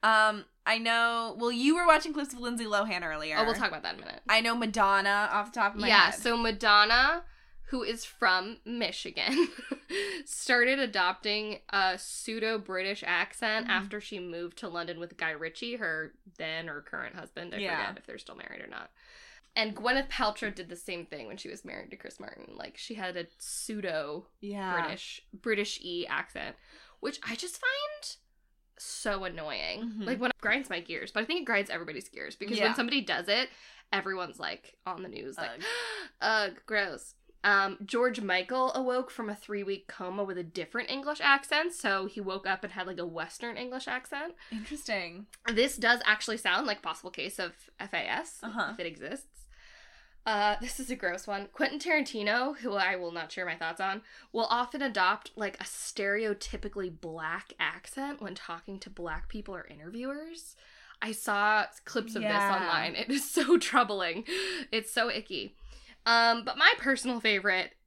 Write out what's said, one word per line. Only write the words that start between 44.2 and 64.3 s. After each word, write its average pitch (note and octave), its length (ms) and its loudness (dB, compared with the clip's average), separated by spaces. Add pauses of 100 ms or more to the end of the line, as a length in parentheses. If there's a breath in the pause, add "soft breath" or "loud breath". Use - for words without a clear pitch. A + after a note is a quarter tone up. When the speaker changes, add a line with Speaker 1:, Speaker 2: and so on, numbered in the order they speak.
Speaker 1:
Interesting. G#3 760 -6 (200)
Speaker 2:
This A#3 300 2
does A#3+ 280 4
actually G#3+ 320 2
sound G3+ 280 2
like A3 140 -2
a - 20 -20
possible E3 300 -8
case F3 260 -6
of F3 160 -4 (260)
F G3+ 140 -8
A F3 40 0 (120)
S, D4+ 320 -4
Speaker 1:
Uh-huh. A3 320 -2
Speaker 2:
if A3+ 60 -12
it E3+ 80 -4
exists. E3 400 -10 (960 soft breath)
Uh, G#3 360 4
this B3 180 -8
is C4 100 -6
a B3+ 60 -2
gross F#3 320 -4
one. G3 240 -6
Quentin - 280 0
Tarantino, B3+ 800 0
who A3+ 160 -2
I F#3+ 200 2
will F3 160 -4
not E3 180 -6
share F#3 160 -6
my E3 120 -4
thoughts E3 240 -4
on, G3 200 -2 (300 loud breath)
will A3+ 140 2
often B3 360 0
adopt, G#3 540 2
like, G3+ 240 -4
a F#3+ 60 -8
stereotypically G3+ 1200 -2 (120)
black E3 580 -6
accent C4+ 640 -4
when G3 140 -8
talking F#3 440 -10
to F#3+ 100 -14
black E3+ 380 -6
people G3+ 260 -8
or F3 140 -10
interviewers. C4 880 -10 (460 loud breath)
I A3 100 -4
saw G#3 540 4 (180)
clips A3+ 320 -4
of A3+ 60 0
Speaker 1:
Yeah. G#3 180 4
Speaker 2:
this G3 220 4
online. E3 340 2
It - 140 -4
is C4+ 200 0
so D#4 280 6
troubling. G3 680 4 (480 loud breath)